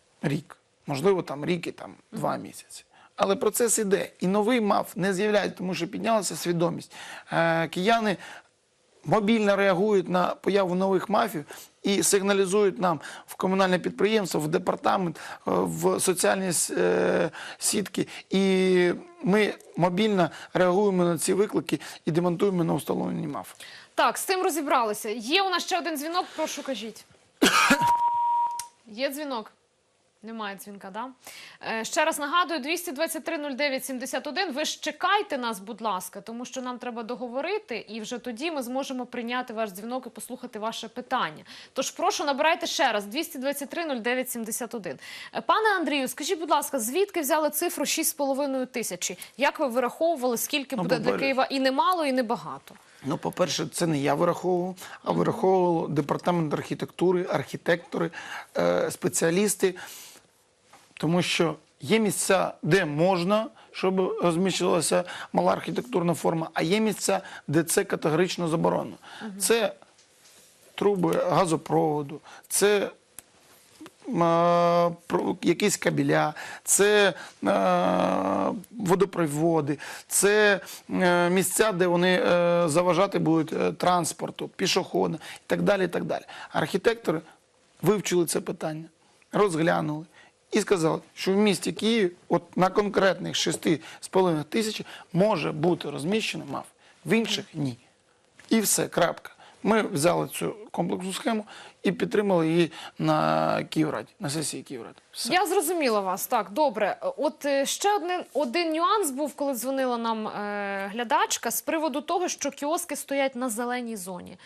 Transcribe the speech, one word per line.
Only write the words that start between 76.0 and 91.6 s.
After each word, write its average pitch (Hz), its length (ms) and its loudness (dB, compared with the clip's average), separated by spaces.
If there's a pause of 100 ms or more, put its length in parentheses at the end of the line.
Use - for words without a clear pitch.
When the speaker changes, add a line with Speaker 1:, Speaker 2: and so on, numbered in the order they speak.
Speaker 1:
це, 202 500 4 (320)
а, 185 1080 2 (260)
водопроводи, 165 1000 2 (300)
це, 202 520 4 (300)
е, 175 400 4
місця, 190 420 4
де 180 140 4
вони, 175 400 4
е, 175 420 4
заважати 180 500 4
будуть, 160 340 2
е, 180 200 0
транспорту, 165 760 0
пішоходам 180 720 0 (180)
і - 100 -20
так 175 160 0
далі, 196 220 4
і 175 40 0
так 175 160 -4
далі. 151 180 -4 (300)
Архітектори 175 680 0 (640)
вивчили 180 440 2
це - 140 -2
питання, 160 440 -6 (480)
розглянули 165 720 2 (480)
і 214 80 4
сказали, 165 400 2 (140)
що - 180 -2
в 190 40 4
місті 202 360 2